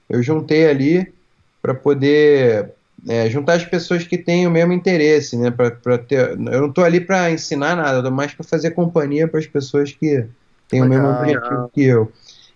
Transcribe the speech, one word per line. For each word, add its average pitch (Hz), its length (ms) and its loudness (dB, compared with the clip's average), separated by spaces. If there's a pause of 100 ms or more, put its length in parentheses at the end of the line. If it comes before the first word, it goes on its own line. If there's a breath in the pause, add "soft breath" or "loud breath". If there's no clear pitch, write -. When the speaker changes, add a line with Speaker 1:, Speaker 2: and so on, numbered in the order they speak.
Speaker 1:
eu 120 140 0
juntei 156 480 2
ali 151 420 0 (500)
pra 127 120 -4
poder, 139 960 2 (400)
é, 113 200 0
juntar 139 260 0
as 170 100 -2
pessoas 170 400 -4
que 180 120 -4
têm 175 300 0
o 170 40 0
mesmo 170 200 2
interesse, 156 640 0
né? 120 140 0
Pra, 120 220 0
pra 123 260 -2
ter... 120 400 -2
Eu 117 240 -2
não 143 100 -2
tô 180 120 0
ali 170 180 2
pra 175 300 0
ensinar 160 440 -4
nada, 147 220 -2
eu 123 60 -2
tô 131 80 -4
mais 139 220 -4
pra - 120 -16
fazer 160 260 -2
companhia 160 560 -2
pras 156 200 -4
pessoas 143 440 -4
que 143 320 -2 (460)
têm 131 140 0
o - 20 4
mesmo 131 220 2
Speaker 2:
Legal. 131 160 0
Speaker 1:
objetivo 123 500 -4
que 143 100 0
eu. 117 280 4 (440 soft breath)